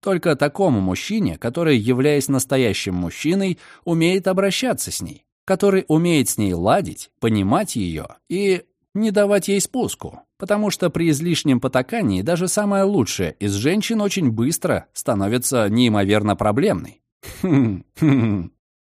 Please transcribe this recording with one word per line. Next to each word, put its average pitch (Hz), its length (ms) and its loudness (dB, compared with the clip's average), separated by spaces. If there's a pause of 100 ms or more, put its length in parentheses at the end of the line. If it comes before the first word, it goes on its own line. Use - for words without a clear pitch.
Только 175 340 0
такому 147 460 0
мужчине, 95 560 -2
который, 147 400 0
являясь 127 500 0
настоящим 123 680 -2
мужчиной, 165 640 -2 (240)
умеет 170 440 0
обращаться 190 640 -2
с - 100 -8
ней, 78 240 -14 (200)
который 190 420 2
умеет 160 420 2
с - 80 -4
ней 98 160 0
ладить, 90 640 0
понимать 113 560 0
ее 85 320 -4 (220)
и 190 340 0 (300)
не 214 180 0
давать 202 360 2
ей 202 120 2
спуску, - 640 -6 (160)
потому 208 320 -2
что 180 200 -2
при 165 200 0
излишнем 151 500 0
потакании 135 640 -2
даже 170 260 0
самая 202 380 0
лучшая 123 460 0
из 101 220 -4
женщин 196 480 0
очень 196 300 0
быстро 120 640 -2
становится 110 760 0
неимоверно 104 640 2
проблемной. 107 640 -2 (400)
<laughs> 117 1080 2 (420)